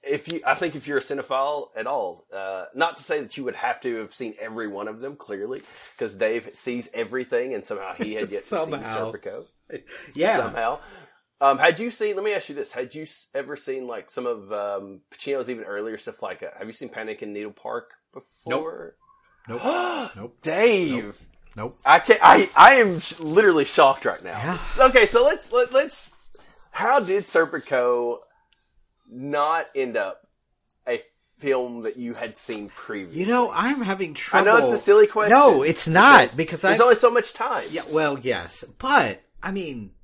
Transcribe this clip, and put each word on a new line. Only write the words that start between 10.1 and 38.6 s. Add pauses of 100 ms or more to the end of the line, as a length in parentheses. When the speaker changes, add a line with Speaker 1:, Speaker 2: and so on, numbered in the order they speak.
Speaker 2:
Yeah.
Speaker 1:
Somehow. (600)
Um,
had
you
seen,
let
me
ask
you
this,
had
you
s-,
ever
seen,
like,
some
of,
um, (120)
Pacino's
even
earlier
stuff,
like,
uh,
have
you
seen
Panic
in
Needle
Park (240)
Speaker 2:
Nope. (200)
Speaker 1:
before? (540)
Speaker 2:
Nope.
Speaker 1:
<gasps>
Speaker 2:
Nope.
Speaker 1:
Dave!
Speaker 2:
Nope. (400)
Nope.
Speaker 1:
I
can't,
I,
I
am
sh-,
literally
shocked
right
now.
Speaker 2:
Yeah.
Speaker 1:
Okay,
so
let's,
let,
let's, (560)
how
did
Serpico (920)
not
end
up (640)
a (400)
film
that
you
had
seen
previously?
Speaker 2:
You
know,
I'm
having (160)
Speaker 1:
I
know
it's
a
Speaker 2:
trouble.
Speaker 1:
silly
question
Speaker 2:
No,
it's
not,
Speaker 1:
because
Speaker 2:
because
Speaker 1:
there's
Speaker 2:
I've
Speaker 1:
only
so
much
time.
Speaker 2:
Yeah,
well,
yes, (140)